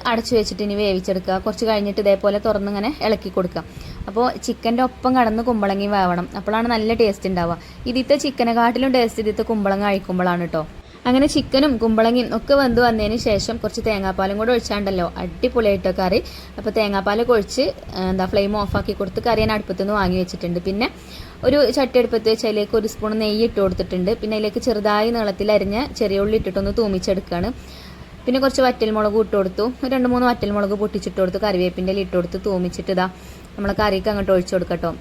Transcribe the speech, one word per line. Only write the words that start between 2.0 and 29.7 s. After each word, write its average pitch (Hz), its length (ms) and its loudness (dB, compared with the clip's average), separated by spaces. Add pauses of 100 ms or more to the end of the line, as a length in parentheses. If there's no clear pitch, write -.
ഇതേപോലെ 202 420 4
തുറന്നിങ്ങനെ 202 440 0 (160)
ഇളക്കി 208 300 0
കൊടുക്കുക. 180 260 -2 (460)
അപ്പോൾ 220 180 0 (200)
ചിക്കൻ്റെ 233 420 0
ഒപ്പം 254 300 -2
കടന്ന് 220 320 2
കുമ്പളങ്ങി 202 460 0
വേവണം, 180 320 2 (120)
അപ്പോഴാണ് 220 340 -2
നല്ല 220 280 0
ടേസ്റ്റ് 196 300 2
ഉണ്ടാവുക. 170 240 0 (360)
ഇതിത്തെ 262 320 2
ചിക്കനെക്കാട്ടിലും 240 720 2
ടേസ്റ്റ് 226 280 0
ഇതിത്തെ 214 260 0
കുമ്പളങ്ങ 202 380 0
കഴിക്കുമ്പോഴാണ് 180 600 0
ട്ടോ. 156 120 -2 (440)
അങ്ങനെ 269 260 6
ചിക്കനും 277 380 2 (100)
കുമ്പളങ്ങയും 226 540 2
ഒക്കെ 254 240 0
വെന്ത് 247 260 4
വന്നതിന് 220 300 0 (100)
ശേഷം 214 340 0
കുറച്ച് 214 260 -6
തേങ്ങാപ്പാലും 196 540 0
കൂടെ 226 140 0
ഒഴിച്ചാണ്ടല്ലോ 196 520 -2 (140)
അടിപൊളിയായിട്ടോ 202 800 0
കറി. 190 180 2 (400)
അപ്പോൾ 208 200 -6
തേങ്ങാപ്പാലൊക്കെ 208 580 0
ഒഴിച്ച്, 214 280 0 (340)
ഏഹ്, 185 140 -2
എന്താ, 185 200 0
ഫ്ലെയിം 202 200 0 (100)
ഓഫാക്കി 202 380 -2
കൊടുത്ത് 202 280 -4
കറി 220 160 2
ഞാൻ 220 120 0
അടുപ്പത്തു 196 280 -4
നിന്ന് 208 160 -2
വാങ്ങി 185 220 2
വെച്ചിട്ടുണ്ട്. 175 440 -4
പിന്നെ 202 220 -2 (580)
ഒരു 277 120 6 (180)
ചട്ടി 269 240 2
അടുപ്പത്ത് 226 320 0
വെച്ച് 220 160 0
അതിലേക്ക് 208 320 0
ഒരു 214 120 -2
സ്പൂൺ 214 200 -4 (120)
നെയ്യ് 214 240 2
ഇട്ട് 226 160 -2
കൊടുത്തിട്ടുണ്ട്. 185 560 0
പിന്നെ 220 180 -4
അതിലേക്ക് 214 300 -2
ചെറുതായി 214 480 2
നീളത്തിൽ 208 400 0
അരിഞ്ഞ 202 220 0 (220)
ചെറിയ 196 240 2
ഉള്ളി 214 160 2
ഇട്ടിട്ടൊന്ന് 196 400 -2
തൂമിച്ചെടുക്കുകയാണ്. 190 680 0 (760)
പിന്നെ 254 200 2
കുറച്ച് 262 240 2
വറ്റൽമുളക് 214 560 2
ഇട്ട് 220 160 -2
കൊടുത്തു, 190 260 0 (160)